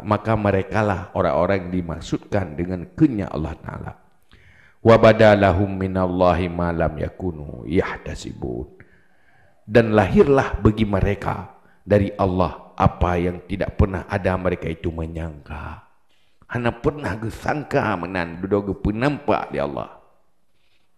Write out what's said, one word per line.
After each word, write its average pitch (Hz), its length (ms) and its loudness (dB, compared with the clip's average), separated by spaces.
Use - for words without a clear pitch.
Maka 107 320 0
merekalah 98 800 0
orang-orang 90 480 0
yang 90 80 -6
dimaksudkan 85 800 -4
dengan 87 400 -6
kenya 123 320 2
Allah 73 320 -6
Ta'ala. - 340 -12
Wa 113 160 8
badalahum 104 800 6
minallahi 92 720 2
ma 85 240 -2
lam 82 240 0
yakunu 76 720 -8
yahtasibun. 73 1120 -6
Dan 113 240 4
lahirlah 135 720 4
bagi 110 240 2
mereka 98 720 -2
dari 101 320 2
Allah 92 640 -2
apa 90 400 2
yang 87 320 -4
tidak 95 240 -6
pernah 92 320 0
ada 92 320 -2
mereka 90 320 -4
itu 82 240 -6
menyangka. 80 880 -10
Hana 120 240 -2
pernah 143 480 -4
gesangka 113 800 -4
menan 85 400 -6
duda 101 320 -2
ge 90 80 -2
penampak 113 720 -2
di 69 80 -6
Allah. 69 400 -6